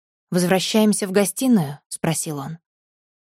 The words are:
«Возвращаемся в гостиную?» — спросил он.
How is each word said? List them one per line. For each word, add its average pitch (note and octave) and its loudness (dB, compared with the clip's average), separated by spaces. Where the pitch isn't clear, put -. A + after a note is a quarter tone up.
«Возвращаемся F#3+ 2
в - -10
гостиную?» — G3 0
спросил D#3+ -4
он. D3+ -12